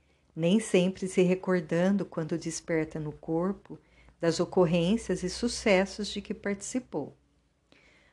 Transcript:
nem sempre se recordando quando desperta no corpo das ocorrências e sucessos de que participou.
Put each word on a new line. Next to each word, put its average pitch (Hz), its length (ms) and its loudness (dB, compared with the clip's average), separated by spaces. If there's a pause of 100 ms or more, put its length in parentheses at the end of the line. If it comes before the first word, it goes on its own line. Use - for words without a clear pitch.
(340)
nem 175 260 4
sempre 190 480 2
se 185 140 2
recordando 185 840 2
quando 165 320 -6
desperta 160 640 -4
no 151 120 -8
corpo 170 680 -4 (420)
das 165 180 2
ocorrências 180 840 2
e 180 60 -4
sucessos 196 800 0
de 208 120 -8
que 208 120 -10
participou. 202 840 -6 (960)